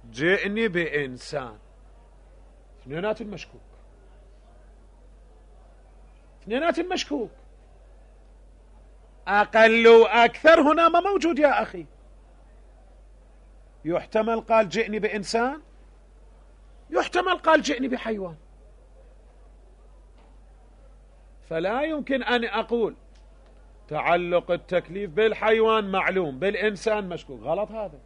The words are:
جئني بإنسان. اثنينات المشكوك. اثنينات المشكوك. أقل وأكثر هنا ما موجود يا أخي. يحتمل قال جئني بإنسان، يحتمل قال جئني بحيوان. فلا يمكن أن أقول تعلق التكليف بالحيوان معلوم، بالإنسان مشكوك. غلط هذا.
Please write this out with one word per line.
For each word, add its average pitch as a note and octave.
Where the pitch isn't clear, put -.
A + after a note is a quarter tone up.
جئني F#3+
بإنسان. C#3+
اثنينات F3+
المشكوك. G3+
اثنينات D#4
المشكوك. D4
أقل A3+
وأكثر A#3
هنا D#4
ما E4+
موجود F4
يا C4
أخي. E3+
يحتمل A3
قال A3
جئني G#3
بإنسان، G#3+
يحتمل F4
قال D#4+
جئني B3+
بحيوان. G#3
فلا F#3
يمكن C#4+
أن A#3
أقول A3
تعلق F3
التكليف F3
بالحيوان A3
معلوم، F3
بالإنسان G#3
مشكوك. C#3+
غلط F3+
هذا. G3+